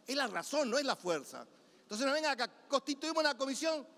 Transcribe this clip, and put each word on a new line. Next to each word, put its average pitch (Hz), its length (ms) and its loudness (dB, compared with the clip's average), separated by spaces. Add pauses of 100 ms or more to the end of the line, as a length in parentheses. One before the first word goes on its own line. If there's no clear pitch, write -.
es 262 100 -4
la 277 120 0
razón, 220 420 0
no 233 80 2
es 294 80 0
la 247 100 0
fuerza. 135 500 -4 (360)
Entonces 214 260 -4
no 269 60 2
vengan 302 180 2
acá, 240 200 -2 (160)
constituimos 302 520 0
una 294 180 4
comisión 277 480 0 (120)